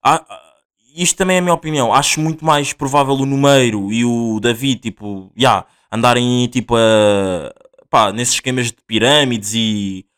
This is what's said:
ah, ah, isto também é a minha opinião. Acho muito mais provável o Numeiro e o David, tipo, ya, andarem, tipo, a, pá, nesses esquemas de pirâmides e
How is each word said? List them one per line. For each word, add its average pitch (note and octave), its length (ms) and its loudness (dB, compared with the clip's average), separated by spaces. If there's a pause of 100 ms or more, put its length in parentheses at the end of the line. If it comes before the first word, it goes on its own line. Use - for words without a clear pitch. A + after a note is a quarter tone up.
ah, D#3 260 2
ah, - 140 -20 (520)
isto F3 220 -2
também F#3 200 0
é - 20 4
a F3+ 40 0
minha F3 120 2
opinião. D3 380 -2
Acho C#3 280 0
muito D#3 240 -4
mais D3 280 0
provável C#3 420 0
o C3 120 -2
Numeiro C3+ 680 2
e A#2 120 0
o A#2 360 -2
David, A#2+ 400 -2
tipo, G2 580 -12
ya, A2 260 2 (260)
andarem, B2 580 2
tipo, A#2 280 -4
a, G2+ 760 2 (360)
pá, G#2+ 240 2
nesses A#2+ 220 -4
esquemas B2+ 320 -4
de A#2 100 -8 (100)
pirâmides A#2 680 0
e G#2 500 -4 (140)